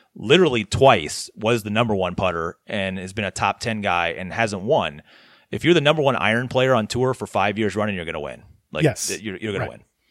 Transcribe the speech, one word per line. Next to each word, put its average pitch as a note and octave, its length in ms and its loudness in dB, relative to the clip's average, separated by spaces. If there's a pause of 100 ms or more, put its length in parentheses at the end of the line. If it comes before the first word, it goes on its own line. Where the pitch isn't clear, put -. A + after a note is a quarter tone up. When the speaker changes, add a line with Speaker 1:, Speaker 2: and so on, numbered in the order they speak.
(140)
Speaker 1:
Literally B2+ 500 4
twice - 720 4
was A2+ 280 0
the G#2 80 -6
number A2 240 0
one F#2 200 -2
putter E2+ 520 -2
and F#2+ 320 -4
has F#2 160 -12
been G#2+ 100 -4
a F#2 60 -4
top G2+ 300 -2
ten A2 200 -4
guy F2 280 0
and F2 260 -8
hasn't G#2 280 -2
won. F#2+ 400 -2 (480)
If - 140 -6
you're D#3+ 80 4
the E3+ 80 4
number D3 220 2
one C3+ 140 2
iron A2+ 320 0
player C3 260 2
on A2 140 2
tour B2+ 260 0
for G#2 120 -6
five G2 300 0
years G#2 180 0
running, G#2 220 -2
you're F2 80 -6
gonna D#2+ 160 -6
win. C2 220 -10 (280)
Like, - 140 0
Speaker 2:
Yes. - 240 -2
Speaker 1:
th-, F2+ 140 -6
you're, G2 160 -8
you're G#2 140 -6
gonna F#2+ 120 -4
Speaker 2:
Right. - 60 -8
Speaker 1:
win. A#1 120 -18 (280)